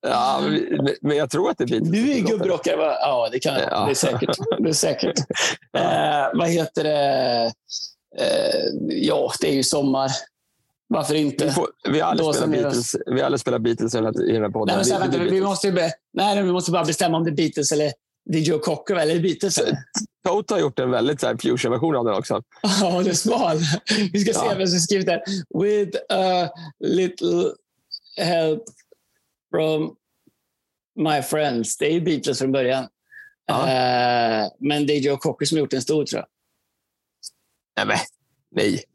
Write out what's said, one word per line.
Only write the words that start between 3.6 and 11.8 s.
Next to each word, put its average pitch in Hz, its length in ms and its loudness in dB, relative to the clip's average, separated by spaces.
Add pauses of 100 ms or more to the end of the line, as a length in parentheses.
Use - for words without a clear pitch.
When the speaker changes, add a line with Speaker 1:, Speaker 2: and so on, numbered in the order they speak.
Speaker 1:
Ja. 104 120 0
Speaker 2:
Det 143 80 0
är - 20 2
säkert. 131 420 0 (220)
Det - 100 2
är 156 40 2
säkert. 160 420 0 (300)
Speaker 1:
<laughs> - 280 -6
Ja. - 80 0 (460)
Speaker 2:
Eh, - 120 0
vad 170 100 2
heter 165 360 0
det? 131 680 2 (680)
Eh, - 460 0 (240)
ja, 143 520 0
det 156 80 2
är 147 60 2
ju 135 80 2
sommar. 135 480 0 (760)
Varför 151 260 0
inte? 151 300 2
Speaker 1:
Vi - 60 2
får, 170 180 0 (220)